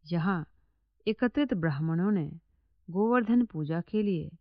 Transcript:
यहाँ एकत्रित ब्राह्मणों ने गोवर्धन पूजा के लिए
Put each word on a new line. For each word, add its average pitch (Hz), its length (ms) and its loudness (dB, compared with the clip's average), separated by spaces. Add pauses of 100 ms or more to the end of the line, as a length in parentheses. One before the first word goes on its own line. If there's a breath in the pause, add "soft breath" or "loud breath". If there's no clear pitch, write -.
(120)
यहाँ 170 340 0 (600)
एकत्रित 247 480 0
ब्राह्मणों 165 560 0
ने 160 280 -2 (520)
गोवर्धन 233 540 2
पूजा 160 360 -2
के 214 220 -2
लिए 170 280 -2 (100)